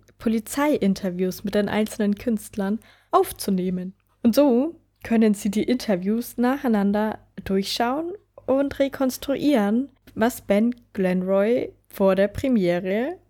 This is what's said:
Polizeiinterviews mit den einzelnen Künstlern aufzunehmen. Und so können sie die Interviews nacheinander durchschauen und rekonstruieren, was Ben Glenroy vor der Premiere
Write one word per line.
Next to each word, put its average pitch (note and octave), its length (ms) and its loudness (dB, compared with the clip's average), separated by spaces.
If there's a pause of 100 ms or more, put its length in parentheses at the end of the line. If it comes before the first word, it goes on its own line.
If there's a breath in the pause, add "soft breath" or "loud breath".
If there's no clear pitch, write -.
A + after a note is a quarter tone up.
(180)
Polizeiinterviews G3 1300 -2
mit G3 100 -4
den G#3 140 0
einzelnen G#3 480 -2
Künstlern G#3+ 640 -4 (300 soft breath)
aufzunehmen. F#3 840 -2 (280)
Und A3+ 120 4
so C#4+ 460 2 (220)
können A3 320 2
sie G3+ 160 -4
die G3+ 140 0
Interviews G#3+ 720 -2
nacheinander A3 800 0 (260)
durchschauen A#3+ 680 -2 (340)
und C#4 320 0
rekonstruieren, C4 1120 0 (240)
was A3 260 -2
Ben A3 340 2 (180)
Glenroy F#3+ 800 0 (160)
vor F#3+ 260 2
der G3 140 2
Premiere G3+ 880 0 (120)